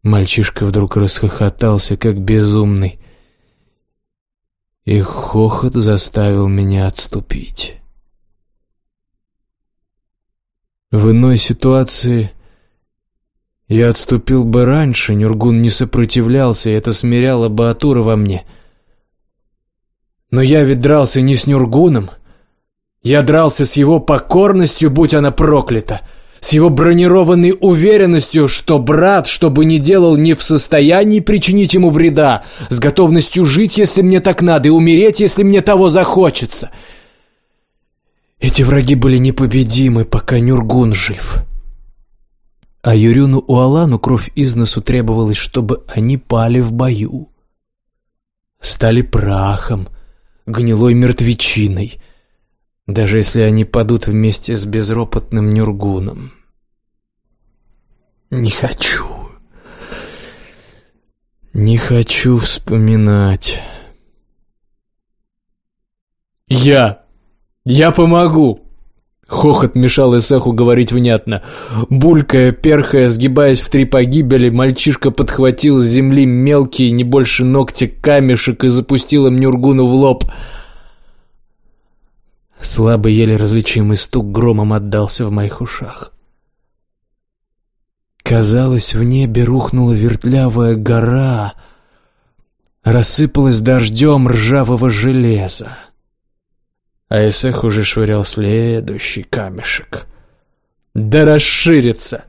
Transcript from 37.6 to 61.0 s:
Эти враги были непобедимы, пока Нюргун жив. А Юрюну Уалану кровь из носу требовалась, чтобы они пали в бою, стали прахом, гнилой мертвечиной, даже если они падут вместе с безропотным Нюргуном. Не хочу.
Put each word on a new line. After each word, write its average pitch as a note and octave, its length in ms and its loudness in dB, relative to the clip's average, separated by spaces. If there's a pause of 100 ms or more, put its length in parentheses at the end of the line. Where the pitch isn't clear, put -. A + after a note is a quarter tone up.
Эти - 220 0
враги C3+ 340 2
были B2+ 220 2
непобедимы, B2 840 0
пока - 360 -2
Нюргун A#2+ 540 0
жив. - 440 -6 (1400)
А A#2 120 0
Юрюну B2+ 460 4
Уалану C3 580 2
кровь B2 380 -2
из C3 220 -2
носу A2+ 240 -2
требовалась, A2+ 560 -2
чтобы - 500 -6
они A#2+ 300 -2
пали A#2+ 420 -2
в A2+ 140 -2
бою, A#2+ 560 -4 (1300)
стали A#2 420 -2
прахом, G2+ 840 -4 (580)
гнилой A#2 480 0
мертвечиной, A2+ 1080 -2 (840)
даже G#2 320 -2
если G#2+ 220 -2
они A2 240 2
падут A2+ 440 -2
вместе A2 500 -2
с G2+ 80 -8
безропотным G#2+ 840 -4
Нюргуном. G2 840 -4 (2000)
Не A#2+ 200 -4
хочу. - 560 -6 (2500)